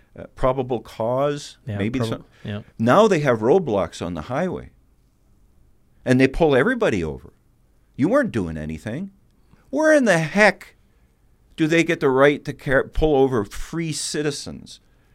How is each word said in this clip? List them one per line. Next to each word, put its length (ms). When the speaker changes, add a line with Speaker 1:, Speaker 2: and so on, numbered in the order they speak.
Speaker 1:
uh, 160
probable 460
cause? 840
Speaker 2:
Yeah, 100
Speaker 1:
Maybe 220
Speaker 2:
prob-, 120
Speaker 1:
some-, 140
Speaker 2:
yeah. 200
Speaker 1:
Now 280
they 140
have 200
roadblocks 640
on 100
the 80
highway 480
and 120
they 100
pull 280
everybody 480
over. 300
You 120
weren't 240
doing 240
anything. 540
Where 260
in 120
the 120
heck 580
do 100
they 180
get 160
the 100
right 340
to 80
car-, 360
pull 280
over 280
free 480
citizens 880